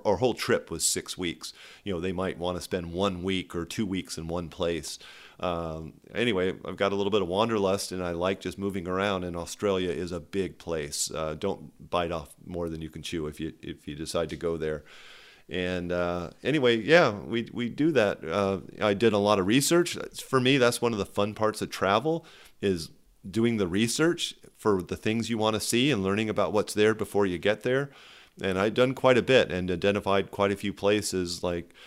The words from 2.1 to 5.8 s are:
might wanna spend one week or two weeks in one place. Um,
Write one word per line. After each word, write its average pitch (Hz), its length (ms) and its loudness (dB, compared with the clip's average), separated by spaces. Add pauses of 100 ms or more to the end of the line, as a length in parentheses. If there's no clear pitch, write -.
might 90 260 -4
wanna 87 240 -4
spend 85 320 -6
one 90 300 -2
week 92 320 -2
or 85 100 -4
two 110 220 -4
weeks 90 320 -6
in 82 80 -8
one 85 220 -4
place. 85 500 -4 (400)
Um, 82 540 -6 (200)